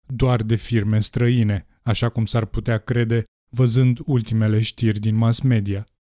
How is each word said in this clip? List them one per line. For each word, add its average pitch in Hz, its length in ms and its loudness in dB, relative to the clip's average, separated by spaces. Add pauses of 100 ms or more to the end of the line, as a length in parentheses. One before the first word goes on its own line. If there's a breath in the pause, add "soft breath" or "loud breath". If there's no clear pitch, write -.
doar 123 360 0
de 110 120 0
firme 107 460 0
străine, 117 680 0 (160)
așa 117 260 -2
cum 110 180 -2
s-ar 113 180 -2
putea 110 340 -4
crede 117 460 -2 (260)
văzând 123 540 2
ultimele 110 560 0
știri 107 400 -2
din 110 140 0
mass 113 260 2
media. 104 460 0 (220)